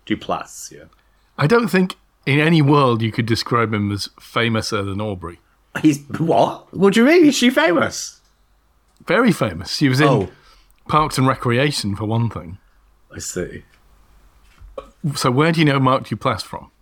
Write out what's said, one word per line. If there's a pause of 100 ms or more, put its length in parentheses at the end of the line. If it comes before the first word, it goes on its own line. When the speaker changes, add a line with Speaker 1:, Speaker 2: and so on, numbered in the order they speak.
Speaker 1:
name.
Duplass,
yeah. (520)
Speaker 2:
I
don't
think (300)
in
any
world
you
could
describe
him
as (140)
famouser
than
Aubrey. (400)
Speaker 1:
He's, (200)
what?
What
do
you
mean?
Is
she
famous? (880)
Speaker 2:
Very
famous.
She
was
in
Speaker 1:
Oh. (580)
Speaker 2:
Parks
and
Recreation,
for
one
thing. (540)
Speaker 1:
I
see. (1500)
Speaker 2:
So
where
do
you
know
Mark
Duplass
from? (140)